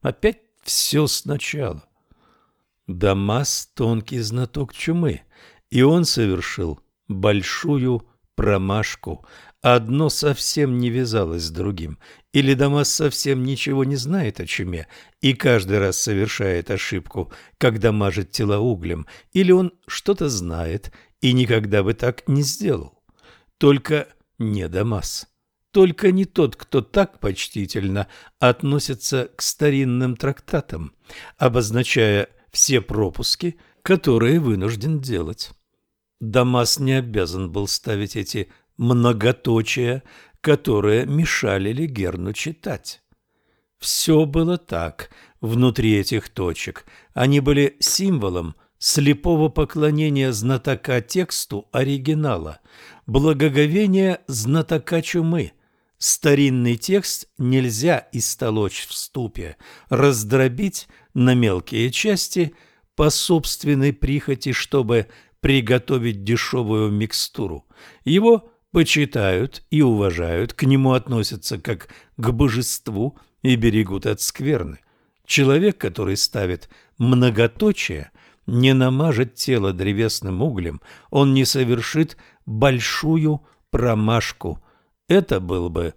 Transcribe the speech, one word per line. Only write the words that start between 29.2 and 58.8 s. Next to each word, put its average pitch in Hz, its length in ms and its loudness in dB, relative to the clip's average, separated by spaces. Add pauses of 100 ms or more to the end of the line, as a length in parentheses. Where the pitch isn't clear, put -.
к - 60 -12
старинным 127 760 0
трактатам, 131 760 -6 (440)
обозначая 113 880 0 (240)
все 127 300 2
пропуски, 110 760 -4 (240)
которые 139 580 2
вынужден 117 600 -2
делать. 92 520 -6 (680)
Дамас 120 600 0
не 135 140 0
обязан 95 580 -2
был 98 160 -4
ставить 101 480 -4
эти 104 360 -6 (260)
многоточия, 120 1300 0 (380)
которые 113 640 2
мешали 113 680 0
Легерну 104 600 -4
читать. - 680 -10 (800)
Всё - 460 2
было 165 320 0
так - 520 -8 (320)
внутри 117 560 2
этих 101 320 -4
точек. - 560 -8 (280)
Они 135 260 2
были 139 400 2
символом 98 760 -2 (220)
слепого 151 720 2
поклонения 147 840 0
знатока 123 720 -2
тексту - 720 -6
оригинала, 131 880 -2 (460)
благоговения 156 1200 2
знатока 151 760 -2
чумы. 165 500 -2 (460)
Старинный 131 800 2
текст - 520 -2 (100)
нельзя 127 760 0
истолочь 110 760 -2